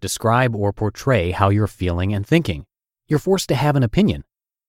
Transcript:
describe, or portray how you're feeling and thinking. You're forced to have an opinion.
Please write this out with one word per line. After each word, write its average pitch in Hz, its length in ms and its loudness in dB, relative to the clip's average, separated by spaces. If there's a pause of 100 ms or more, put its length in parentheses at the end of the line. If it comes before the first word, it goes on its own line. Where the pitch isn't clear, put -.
describe, 113 560 0
or 101 160 -2
portray 104 580 -2
how 98 180 2
you're 104 200 2
feeling 90 440 -2
and 101 140 -4
thinking. 131 400 0 (400)
You're 151 140 0
forced 185 300 -2
to 156 40 2
have 139 220 2
an 131 80 4
opinion. 120 400 0 (440)